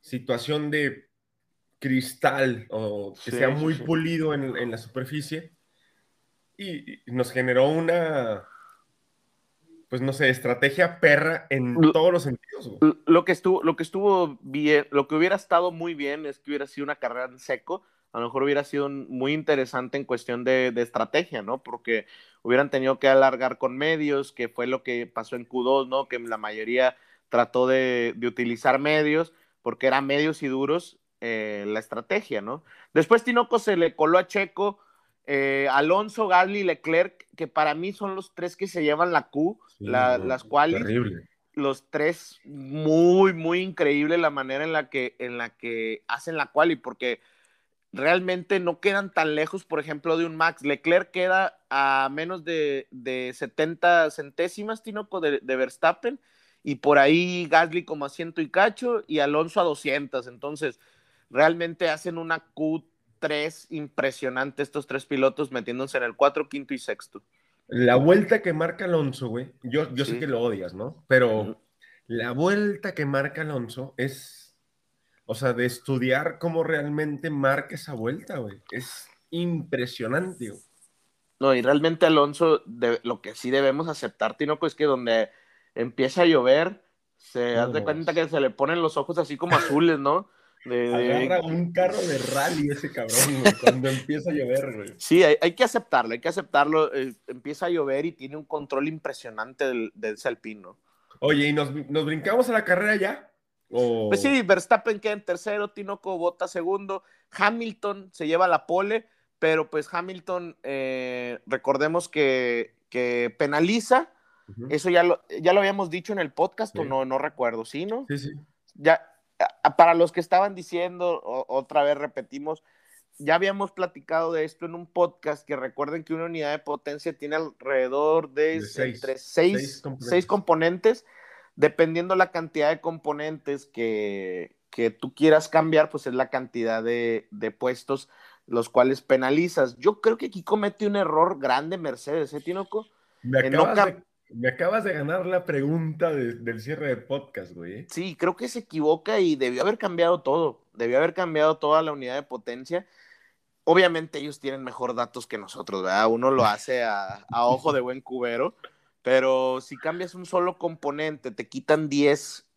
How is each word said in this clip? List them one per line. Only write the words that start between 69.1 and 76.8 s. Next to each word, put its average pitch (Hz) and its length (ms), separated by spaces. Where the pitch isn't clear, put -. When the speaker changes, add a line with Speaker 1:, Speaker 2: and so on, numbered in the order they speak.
Speaker 1:
güey, 120 240
yo, 143 320
yo 135 100
sé - 80
Speaker 2:
Sí. 120 80
Speaker 1:
que 151 60
lo 123 140
odias, 95 340
¿no? 117 340
Pero 120 320
Speaker 2:
Ujú. 107 160
Speaker 1:
la 117 240
vuelta 202 640
que 147 120
marca 139 360
Alonso 135 540
es, - 600
o 131 100
sea, 123 180
de 120 140
estudiar 131 720
cómo 165 240
realmente 151 680